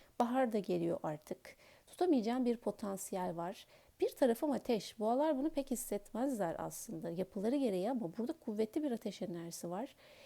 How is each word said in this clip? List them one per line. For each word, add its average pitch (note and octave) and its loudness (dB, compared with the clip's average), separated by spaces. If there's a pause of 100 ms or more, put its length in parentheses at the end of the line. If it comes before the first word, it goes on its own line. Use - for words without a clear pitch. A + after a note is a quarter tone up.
(200)
bahar A#3+ 4
da G#3+ 4
geliyor F3 0
artık. - -8 (320)
Tutamayacağım B3+ 2
bir A#3 2
potansiyel F#3+ -4
var. F3 -6 (340)
Bir A4+ 4
tarafım B3+ 4
ateş. A3 0
Boğalar C4 2
bunu D4+ 0
pek C#4 -2
hissetmezler G#3+ -2
aslında E3 -6
yapıları F#3+ 0
gereği G#3+ 2
ama G#3+ 0
burada B3+ -2
kuvvetli A3 -2
bir C#4+ 2
ateş G#3+ -4
enerjisi E3+ -6
var. G3+ -4 (300)